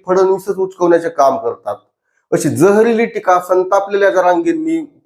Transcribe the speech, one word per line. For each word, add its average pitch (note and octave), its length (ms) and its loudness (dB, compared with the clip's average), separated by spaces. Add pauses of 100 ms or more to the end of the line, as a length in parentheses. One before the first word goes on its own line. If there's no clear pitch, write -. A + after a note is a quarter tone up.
फडणवीसच F#3 500 0
उचकवण्याचे F3 520 0
काम C3+ 280 2
करतात," G#2+ 400 -8 (560)
अशी E3 160 -2
जहरीली G#3+ 580 2
टीका F3+ 340 -2
संतापलेल्या G3 720 0
जरांगेंनी E3 960 -2